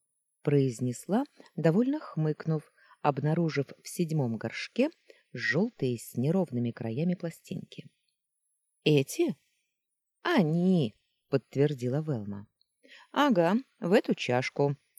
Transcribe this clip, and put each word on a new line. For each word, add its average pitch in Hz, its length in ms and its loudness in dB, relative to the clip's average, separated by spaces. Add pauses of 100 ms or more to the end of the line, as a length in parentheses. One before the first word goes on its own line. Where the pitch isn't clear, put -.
(420)
произнесла, 135 800 0 (320)
довольно 214 440 2
хмыкнув, 156 720 -4 (300)
обнаружив 147 640 0 (140)
в - 60 -18
седьмом 147 500 -2
горшке - 520 -2 (440)
жёлтые 127 640 -2
с - 180 -14
неровными 123 560 0
краями 135 440 -4
пластинки. - 720 -12 (960)
«Эти?» 156 520 2 (880)
«Они», 175 720 2 (340)
подтвердила 135 720 0
Велма. 107 460 -6 (640)
«Ага, 196 440 4 (240)
в 170 140 0
эту 233 200 4
чашку. 139 640 0 (240)